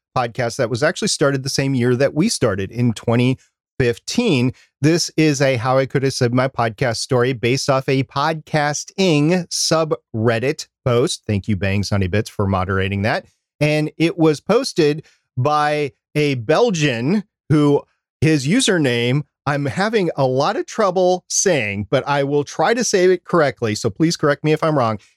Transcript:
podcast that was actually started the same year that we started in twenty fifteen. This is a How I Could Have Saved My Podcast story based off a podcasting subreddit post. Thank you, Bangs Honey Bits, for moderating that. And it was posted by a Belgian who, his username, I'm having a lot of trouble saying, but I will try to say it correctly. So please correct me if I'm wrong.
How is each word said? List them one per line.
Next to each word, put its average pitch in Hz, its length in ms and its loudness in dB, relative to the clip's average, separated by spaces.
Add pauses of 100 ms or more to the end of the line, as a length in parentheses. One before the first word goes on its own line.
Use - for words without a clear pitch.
(140)
podcast 120 420 -4
that 120 120 -2
was 117 140 -2
actually 180 240 -2
started 139 380 0
the 139 40 -8
same 139 240 -2
year 123 240 2
that 135 160 2
we 160 160 2
started 98 420 -2
in 120 220 0
twenty 123 460 0 (400)
fifteen. 131 760 0 (300)
This 160 340 2
is 151 240 2
a 135 160 2
How 131 220 0
I 135 80 0
Could 131 160 -2
Have 135 100 0
Saved 120 220 -2
My 127 140 2
Podcast 117 500 -2
story 127 340 0
based 123 380 -2
off 131 180 0
a 135 140 0
podcasting 156 1500 0
subreddit 135 1200 -2 (180)
post. 127 420 0
Thank 104 200 -2
you, 107 100 0
Bangs 98 340 -2
Honey 98 180 0
Bits, 104 200 -2
for - 180 -4
moderating 98 560 -2
that. 135 240 -2 (340)
And 151 380 0
it 165 200 0
was 156 220 2
posted 170 640 0 (320)
by 147 560 -2 (220)
a 147 200 2
Belgian 156 920 0 (260)
who, 147 320 4 (380)
his 147 280 0
username, 147 760 0 (220)
I'm 143 200 -2
having 196 500 -2
a 139 100 2
lot 139 300 0
of 359 100 -6
trouble 185 640 0
saying, 107 600 -2
but 127 180 0
I 143 160 0
will 143 200 0
try 180 300 0
to 247 80 -2
say 180 220 2
it 185 200 2
correctly. 135 500 0
So 110 160 -4
please 160 260 -2
correct 143 260 0
me 151 100 2
if 151 120 -2
I'm 156 120 0
wrong. 113 220 0 (180)